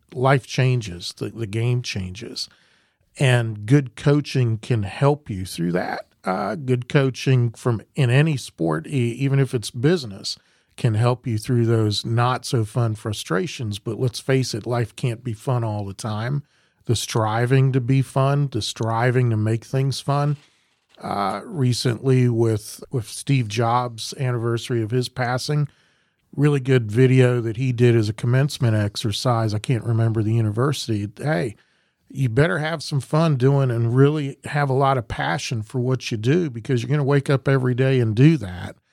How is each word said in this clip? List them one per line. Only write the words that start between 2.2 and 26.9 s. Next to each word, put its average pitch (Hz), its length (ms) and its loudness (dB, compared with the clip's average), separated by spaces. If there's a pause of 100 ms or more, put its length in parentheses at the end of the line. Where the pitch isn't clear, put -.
And 117 480 0
good 135 280 2
coaching 139 640 0
can 107 280 -2
help 139 440 0
you 92 160 -6
through 87 280 -4
that. - 340 -4 (180)
Uh, 95 300 -4
good 127 340 -2
coaching 131 640 2
from 117 320 -4 (120)
in 139 140 2
any 143 300 2
sport, 160 480 -4
e-, 123 320 0
even 139 200 2
if 135 140 2
it's 120 180 -4
business, 123 680 -2 (380)
can 110 180 0
help 120 320 0
you 117 100 -2
through 117 300 0
those 110 400 0
not 120 400 0
so 117 180 0
fun 113 300 -2
frustrations. 113 840 -6
But 113 220 -8
let's 127 200 -4
face 131 340 0
it, 110 120 -8
life 120 300 -4
can't 120 260 -4
be 117 120 -6
fun 123 280 -4
all 104 220 -4
the 98 80 -8
time. 113 500 -6 (420)
The 117 120 0
striving 123 760 2
to 131 80 2
be 131 220 2
fun, 139 480 0
the - 100 -4
striving 120 720 0
to 113 60 0
make 110 280 0
things 135 360 -2
fun. 143 360 0 (640)
Uh, 98 460 -4
recently 127 840 2
with, 113 600 0
with 117 180 -4
Steve 131 380 -2
Jobs' 117 720 -2
anniversary 117 640 -2
of 107 80 -4
his 123 180 0
passing, 143 600 -2 (680)
really 143 240 2
good 123 320 2